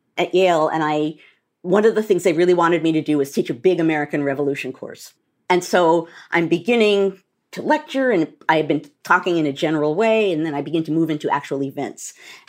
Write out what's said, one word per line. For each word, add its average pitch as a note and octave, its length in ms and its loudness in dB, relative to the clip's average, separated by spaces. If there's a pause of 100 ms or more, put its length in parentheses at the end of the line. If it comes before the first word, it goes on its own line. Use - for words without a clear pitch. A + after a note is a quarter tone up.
(180)
at F3 160 -4
Yale, F3 360 4
and D#3 160 -2
I, D3+ 300 -2 (480)
one F#3+ 200 2
of G#3+ 120 4
the A3 80 0
things F3 200 0
they F3+ 80 2
really F3+ 220 4
wanted E3+ 280 2
me D#3+ 120 0
to D#3 80 0
do D3 160 0
was C#3 120 -2
teach - 200 -4
a D3 40 -2
big E3+ 280 0
American D#3 420 -2
Revolution C#3 480 -4
course. - 420 -16 (360)
And F3+ 160 2
so E3+ 420 2 (240)
I'm E3+ 160 0
beginning G3 760 2 (300)
to - 100 -14
lecture, C4+ 480 0
and E3 220 0 (160)
I D#3+ 80 4
had D#3 140 0
been D3+ 200 -2 (140)
talking F3+ 340 0
in D#3 80 0
a C#3 60 -2
general D3+ 440 -2
way, A3 360 2
and D#3 140 -2
then D3 100 -6
I D3 60 -4
begin D#3+ 240 -4
to D3+ 80 -4
move D#3+ 160 0
into D3+ 200 -4
actual C#3 320 -4
events. C3+ 520 -8 (360)